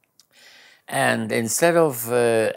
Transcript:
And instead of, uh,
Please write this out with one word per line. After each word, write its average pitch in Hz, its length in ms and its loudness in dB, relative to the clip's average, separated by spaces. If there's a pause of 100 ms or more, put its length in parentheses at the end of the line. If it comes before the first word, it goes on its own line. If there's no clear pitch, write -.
(880)
And 120 420 -2
instead 120 460 0
of, 123 340 0
uh, 117 460 2